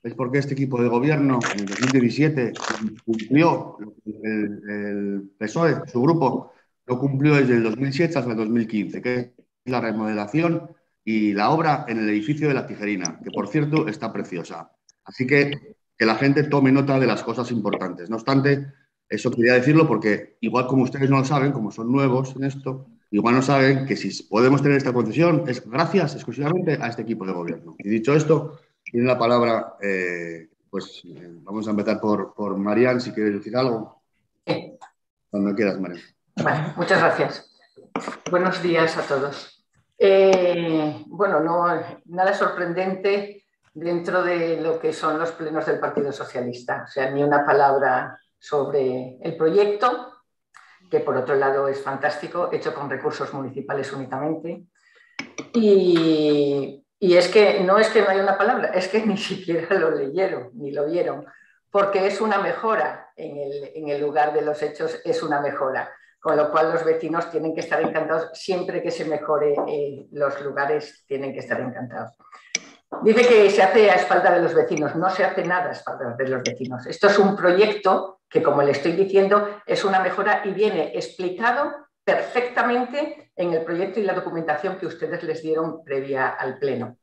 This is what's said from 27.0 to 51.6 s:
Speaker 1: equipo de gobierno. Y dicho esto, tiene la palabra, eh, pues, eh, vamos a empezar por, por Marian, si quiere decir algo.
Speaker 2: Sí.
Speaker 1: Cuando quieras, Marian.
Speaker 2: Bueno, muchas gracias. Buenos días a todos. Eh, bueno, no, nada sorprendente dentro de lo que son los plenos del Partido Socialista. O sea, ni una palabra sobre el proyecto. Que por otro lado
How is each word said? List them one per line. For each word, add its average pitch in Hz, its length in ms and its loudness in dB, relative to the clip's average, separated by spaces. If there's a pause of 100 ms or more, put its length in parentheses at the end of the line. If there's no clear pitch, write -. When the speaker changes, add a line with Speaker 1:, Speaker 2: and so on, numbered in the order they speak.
Speaker 1:
equipo 107 220 -6
de 95 80 -4
gobierno. 85 460 -8
Y 101 100 -8
dicho 113 260 2
esto, 151 440 2 (240)
tiene 120 240 -2
la 127 120 2
palabra, 117 640 2
eh, 87 680 -4 (200)
pues, - 360 -10
eh, 87 240 -20 (140)
vamos 107 260 -8
a - 20 -6
empezar 104 300 0
por, 107 340 0
por 98 220 -4
Marian, 113 440 2
si 110 120 -8
quiere 107 180 0
decir 104 260 -6
algo. 117 460 -2 (420)
Speaker 2:
Sí. - 280 -6 (580)
Speaker 1:
Cuando 101 240 -2
quieras, 101 260 0
Marian. 87 220 -8 (400)
Speaker 2:
Bueno, 151 340 -2
muchas 175 240 2
gracias. - 560 0 (720)
Buenos 180 340 2
días 160 340 2
a 160 60 -4
todos. - 600 -6 (340)
Eh, 175 1080 4
bueno, 151 340 0
no, 170 240 0 (420)
nada 185 280 0
sorprendente 190 1080 -2 (280)
dentro 175 520 -2
de 165 360 0
lo 160 180 -2
que 156 140 -2
son 156 260 -2
los 165 140 -4
plenos 156 340 -6
del 151 120 -2
Partido 139 340 -4
Socialista. - 760 -8
O - 40 -20
sea, 135 200 -4
ni 139 120 -2
una 147 240 2
palabra 139 720 2 (200)
sobre 131 840 -2
el 165 140 -6
proyecto. 208 760 0 (800)
Que 151 100 2
por 139 160 -2
otro 131 180 0
lado 139 340 2